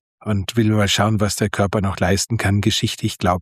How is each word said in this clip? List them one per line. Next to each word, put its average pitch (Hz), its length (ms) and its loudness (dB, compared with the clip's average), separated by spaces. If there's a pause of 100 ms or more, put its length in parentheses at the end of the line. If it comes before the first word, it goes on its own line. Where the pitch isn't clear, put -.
(240)
und 101 320 -2
will 110 160 4
mal 104 160 2
schauen, 107 320 2
was 101 160 0
der 107 140 0
Körper 104 320 0
noch 95 180 -2
leisten 98 380 0
kann. 101 240 0
Geschichte, - 440 -2
ich - 120 -4
glaub, 92 240 0